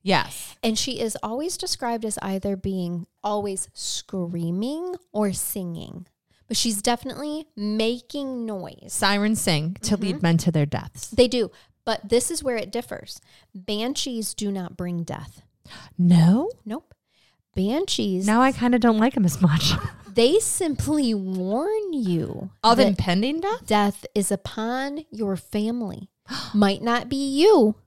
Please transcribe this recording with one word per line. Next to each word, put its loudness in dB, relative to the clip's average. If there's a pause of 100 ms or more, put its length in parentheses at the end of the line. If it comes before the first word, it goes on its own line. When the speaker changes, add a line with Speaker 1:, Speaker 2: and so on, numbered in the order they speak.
Speaker 1:
Yes. -2
Speaker 2:
And 0
she -6
is -4
always -6
described -6
as -6
either -4
being -6 (180)
always -4
screaming -6 (180)
or -2
singing. -10 (400)
But -4
she's -2
definitely -4
making -4
noise. -12
Speaker 1:
Sirens 2
sing 0
to 0
lead -2
Speaker 2:
Mm-hmm. 2
Speaker 1:
men 6
to 2
their 4
deaths. -8
Speaker 2:
They 6
do. 0 (340)
But -4
this 2
is -6
where -2
it -6
differs. -10 (340)
Banshees -4
do -4
not -6
bring -4
death. -10 (560)
Speaker 1:
No? 8 (140)
Speaker 2:
Nope. -12 (600)
Banshees 0
Speaker 1:
Now 4
I 4
kinda 2
don't 4
like 4
'em 4
as 0
much. 4
<laughs> -4 (360)
Speaker 2:
They 6
simply 0
warn -2
you -2 (160)
Speaker 1:
Of 6
Speaker 2:
that 8
Speaker 1:
impending 0
death? -4
Speaker 2:
death 2
is 0
upon -6
your -4
family. -6 (180)
Speaker 1:
<gasps> -10
Speaker 2:
Might 4
not -2
be -2 (200)
you 6 (120)